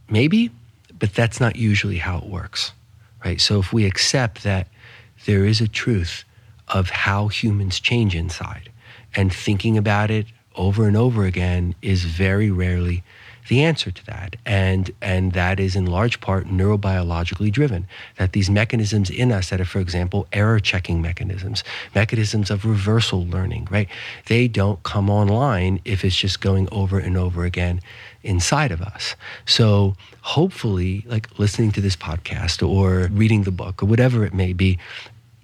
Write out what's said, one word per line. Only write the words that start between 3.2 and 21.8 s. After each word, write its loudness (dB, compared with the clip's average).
right? -2
So 2
if -2
we 2
accept -2
that -2
there 4
is 2
a 2
truth -2
of 0
how 0
humans -2
change 0
inside, -8
and 2
thinking 0
about 2
it -2
over 2
and 4
over 4
again 0
is 0
very 0
rarely 0
the 4
answer 0
to -16
that. -12
And, 2
and 0
that 0
is 0
in 0
large 0
part -2
neurobiologically 0
driven, 0
that 0
these 2
mechanisms 0
in 0
us -2
that -2
are, -2
for -4
example, -2
error 2
checking -2
mechanisms, -6